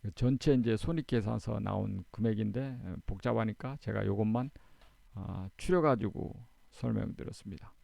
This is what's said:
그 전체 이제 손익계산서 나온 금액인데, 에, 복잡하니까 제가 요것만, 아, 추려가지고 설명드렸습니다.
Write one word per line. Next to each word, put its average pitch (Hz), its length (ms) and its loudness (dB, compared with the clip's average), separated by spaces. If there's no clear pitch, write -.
그 104 120 -4
전체 131 400 4
이제 117 220 4
손익계산서 113 840 0
나온 101 500 -2
금액인데, 107 500 0
에, 123 360 -8
복잡하니까 113 760 -2
제가 104 260 -2
요것만, 110 440 2
아, 95 420 -6
추려가지고 143 760 2
설명드렸습니다. - 1120 -6